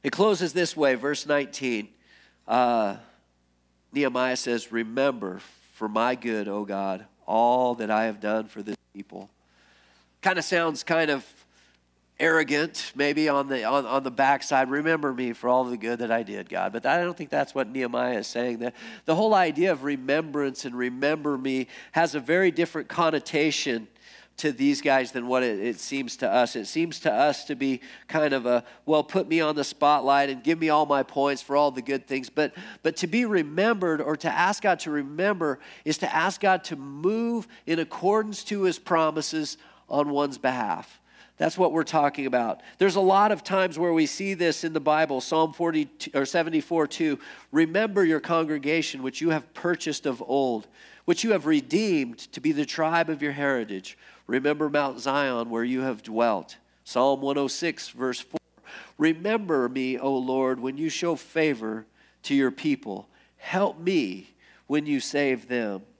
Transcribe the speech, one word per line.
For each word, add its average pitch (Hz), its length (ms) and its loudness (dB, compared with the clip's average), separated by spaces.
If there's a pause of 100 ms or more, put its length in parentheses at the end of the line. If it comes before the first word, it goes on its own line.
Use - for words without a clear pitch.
It 143 100 -2
closes 180 400 2
this 170 240 0
way, 139 200 4
verse 139 320 -4
nineteen. 131 640 -2 (560)
Uh, 117 520 2 (960)
Nehemiah 127 420 2
says, 120 340 -4
"Remember 113 680 -2 (360)
for 110 120 -6
my 113 280 2
good, 110 340 -4
O 104 160 -4
God, 98 400 -4 (200)
all 120 500 2
that 110 140 -6
I 110 160 2
have 107 140 -6
done 107 280 -2
for 107 140 -16
this 101 140 -8 (180)
people." 98 360 -16 (920)
Kinda 185 200 0
sounds 165 420 0
kind 160 260 2
of 135 160 0 (920)
arrogant, 156 760 2
maybe 143 340 2
on 139 180 2
the, 131 160 -2
on, 131 220 2
on 135 180 0
the 131 80 -4
backside. 131 580 2
"Remember 147 440 0
me 123 180 -4
for 117 160 -4
all 127 160 4
the 123 140 -4
good 113 220 -6
that 117 120 -2
I 113 120 2
did, 98 260 -10
God." 92 240 -4
But 113 120 -6
I 160 160 2
don't 175 140 -4
think 147 140 -12
that's 143 260 -2
what 127 140 -2
Nehemiah 123 480 -2
is 107 100 -6
saying. 120 320 -4
The, 120 140 -6 (320)
the 160 100 2
whole 214 180 2
idea 180 380 2
of 135 140 -2
remembrance 143 800 -2
and 123 100 -8
"remember 139 640 -2
me" 131 300 -2 (260)
has 160 200 2
a 151 60 -2
very 170 320 2
different 165 380 -4
connotation 147 1000 0 (480)
to 151 160 -2
these 139 300 2
guys 131 300 2
than 123 160 -6
what 127 160 2
it, 110 160 0
it 110 200 -2
seems 135 380 -6
to 127 100 -2
us. 120 280 2
It 110 100 -6
seems 160 360 -4
to 143 120 0
us 139 320 2
to 147 100 -6
be 131 260 -2 (260)
kind 151 260 2
of 123 140 -2
a, 123 160 4 (200)
"Well, 151 200 2
put 170 240 -2
me 160 140 2
on 151 140 0
the 147 80 -2
spotlight 139 680 4
and 127 120 -8
give 165 140 2
me 160 120 0
all 151 180 4
my 139 160 4
points 139 400 0
for 139 120 -4
all 143 140 4
the 123 140 -6
good 135 240 -4
things." 131 240 -6
But, 151 240 0 (260)
but 160 160 0
to 180 100 -2
be 233 180 2
remembered 180 760 2
or 151 160 0
to 165 120 -2
ask 180 340 0
God 180 160 2
to 160 120 -6
remember 151 680 -2 (260)
is 151 140 -2
to - 160 -4
ask 165 260 0
God 190 240 4
to 165 100 -8
move 190 720 -2 (200)
in 165 100 0
accordance 202 680 -2
to 202 180 -2
his 180 160 0
promises 156 800 0 (300)
on 143 220 2
one's 143 300 0
behalf. 120 600 -2 (380)
That's 156 180 0
what 180 160 4
we're 160 120 2
talking 143 420 0
about. 123 360 0 (180)
There's 190 160 4
a 202 60 4
lot 196 300 6
of 180 120 -2
times 185 340 0
where 170 160 2
we 160 140 4
see 196 260 -4
this 165 300 0
in 160 100 -4
the 156 60 0
Bible. 151 420 2
Psalm 160 320 2
forty 160 340 0 (280)
or 135 100 2
seventy-four 160 600 0
two, 151 320 -2 (320)
"Remember 185 520 2
your 160 160 4
congregation, 151 840 -2
which 131 180 -6
you 165 80 0
have 156 240 -2
purchased 160 540 -4
of 123 180 -4
old, 127 420 0 (380)
which 175 180 0
you 226 100 2
have 151 120 0
redeemed 147 720 0 (160)
to 135 80 -12
be 151 100 0
the 143 140 0
tribe 160 460 0
of 143 100 -4
your 147 120 -2
heritage. 120 600 -2 (300)
Remember 147 440 0
Mount 139 320 0
Zion, 131 480 0
where 117 160 -2
you 127 160 -2
have 127 200 -4
dwelt." 113 540 0 (300)
Psalm 135 340 2
one 139 180 -2
oh 139 120 0
six, - 400 -6
verse 123 320 -6
four, - 180 -10 (580)
"Remember 165 680 0
me, 127 300 -4
O 135 180 -2
Lord, 131 460 -2
when 131 160 -6
you 160 100 -4
show 165 300 -2
favor 110 680 -4 (380)
to 139 120 0
your 131 160 4
people. 127 580 -4 (260)
Help 190 440 -2
me 127 500 -2 (380)
when 151 180 0
you 147 160 0
save 131 480 -2
them." 107 320 -2 (180)